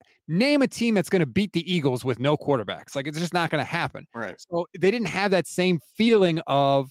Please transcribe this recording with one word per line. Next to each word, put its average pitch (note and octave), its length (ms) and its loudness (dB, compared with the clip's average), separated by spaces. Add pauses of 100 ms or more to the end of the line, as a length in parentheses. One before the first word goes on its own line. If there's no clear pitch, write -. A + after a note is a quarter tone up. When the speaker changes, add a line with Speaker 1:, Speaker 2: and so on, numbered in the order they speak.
(280)
Speaker 1:
name C4+ 340 2
a A#3 60 2
team A#3 260 0
that's F#3+ 160 0
gonna F3 160 4
beat F3+ 260 -6
the E3 200 -4
Eagles C3+ 320 0
with B2 160 -2
no C#3+ 160 2
quarterbacks. G2 580 -4
Like, C#3 140 -6
it's D#3 100 -10
just E3+ 160 -6
not E3+ 160 -2
gonna D3 140 -2
happen. - 500 -6
Speaker 2:
Right. A2 220 -10 (140)
Speaker 1:
So E3+ 160 -4 (120)
they F3+ 140 4
didn't A3+ 160 -2
have F#3+ 240 -2
that F3+ 160 2
same F3+ 320 2 (160)
feeling G3 500 4
of, C#3 440 2